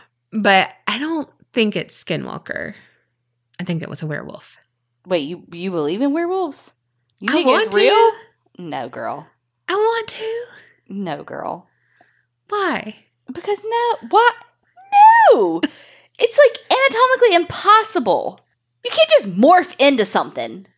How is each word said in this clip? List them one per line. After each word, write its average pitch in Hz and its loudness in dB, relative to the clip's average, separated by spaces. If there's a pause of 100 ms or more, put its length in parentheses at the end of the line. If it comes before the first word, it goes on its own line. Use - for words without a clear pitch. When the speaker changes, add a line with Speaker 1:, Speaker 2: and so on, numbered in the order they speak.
(320)
Speaker 1:
But 202 2 (160)
I 208 -6
don't 311 -6 (240)
think 214 -2
it's - -10
skinwalker. - -10 (840)
I 175 -12
think 170 -6
it - -14
was - -14
a 156 -10
werewolf. - -14 (500)
Speaker 2:
Wait, 180 -2
you, 170 -12 (100)
you 175 -8
believe 170 -4
in 277 -2
werewolves? 339 -6 (440)
You 202 -8
Speaker 1:
I - -4
Speaker 2:
think 320 0
Speaker 1:
want 381 2
Speaker 2:
it's 392 -6
real? 403 4
Speaker 1:
to. 453 4 (460)
Speaker 2:
No, 139 -12
girl. 123 -12 (420)
Speaker 1:
I 349 -4
want 440 -2
to. 453 -10 (440)
Speaker 2:
No, 185 -8
girl. 165 -12 (800)
Speaker 1:
Why? 349 -6 (360)
Speaker 2:
Because 392 -6
no, 466 -4
what? 466 2 (1000)
No! 180 2 (580)
It's, 466 0
like, 508 6 (140)
anatomically 494 2
impossible. 339 0 (440)
You 480 -6
can't 640 2
just 466 4
morph 285 4
into 262 4
something. 127 -6 (120)